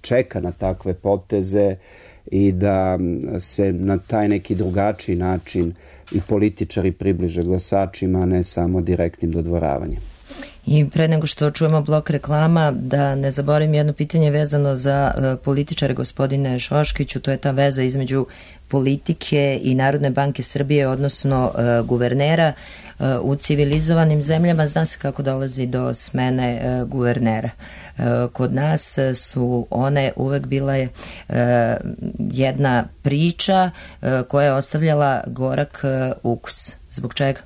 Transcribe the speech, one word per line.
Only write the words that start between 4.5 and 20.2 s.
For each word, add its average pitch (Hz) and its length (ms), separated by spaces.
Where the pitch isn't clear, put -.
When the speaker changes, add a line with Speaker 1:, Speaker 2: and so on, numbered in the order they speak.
Speaker 1:
drugačiji 98 640
način 87 580
i 101 160
političari 98 640
približe 87 500
glasačima, 92 800
a 92 40
ne 90 160
samo 87 380
direktnim 85 500
dodvoravanjem. 82 720
Speaker 2:
I 151 240
pre 160 180
nego 156 180
što 147 240
čujemo 156 300
blok 151 300
reklama, 151 600
da 135 440
ne 139 160
zaboravim 147 440
jedno 147 180
pitanje 151 380
vezano 147 460
za, 139 400
e, 131 280
političare, 143 500
gospodine 135 640
Šoškiću, 143 600
to - 100
je 135 60
ta 143 140
veza 135 320
između 131 440
politike 139 960
i 127 120
Narodne 139 360
banke 139 320